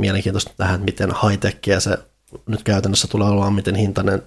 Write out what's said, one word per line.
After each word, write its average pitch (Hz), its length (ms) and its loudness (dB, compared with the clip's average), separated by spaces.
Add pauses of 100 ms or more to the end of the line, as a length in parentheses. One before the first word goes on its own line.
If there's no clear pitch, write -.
mielenkiintoista 98 580 -2
nähdä, 92 200 0
miten 98 320 -2 (120)
high-techia 101 580 0
se - 180 0 (480)
nyt 107 160 -4
käytännössä 98 460 0
tulee 104 200 0
olemaan, 101 240 2
miten 95 220 0
hintainen, 98 520 0